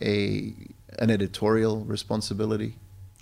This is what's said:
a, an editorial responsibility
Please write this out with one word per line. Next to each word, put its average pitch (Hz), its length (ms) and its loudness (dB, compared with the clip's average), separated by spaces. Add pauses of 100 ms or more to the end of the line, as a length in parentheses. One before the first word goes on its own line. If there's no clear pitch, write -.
a, 101 500 0 (460)
an 113 120 4
editorial 107 760 2
responsibility 107 920 -2 (460)